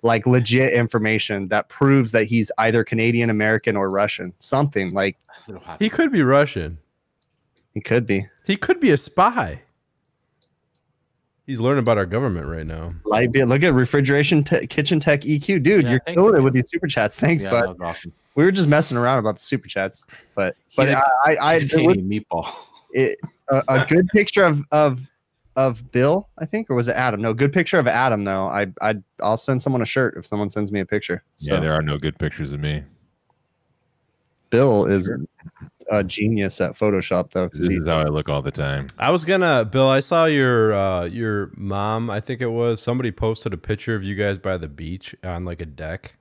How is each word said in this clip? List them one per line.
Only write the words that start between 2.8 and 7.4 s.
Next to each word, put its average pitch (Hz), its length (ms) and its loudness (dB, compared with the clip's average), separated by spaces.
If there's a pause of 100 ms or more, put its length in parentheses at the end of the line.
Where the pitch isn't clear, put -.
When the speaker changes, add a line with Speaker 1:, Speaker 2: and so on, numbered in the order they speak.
Speaker 1:
Canadian, 117 460 0
American, 110 460 0
or 98 140 -2
Russian. 98 480 -2
Something, 135 560 -2
like, 98 220 -2 (320)
Speaker 2:
It'll 95 120 -16
happen. 85 240 -6
Speaker 3:
He 220 60 0
could 330 200 0
be 202 120 2
Russian. 127 560 0 (960)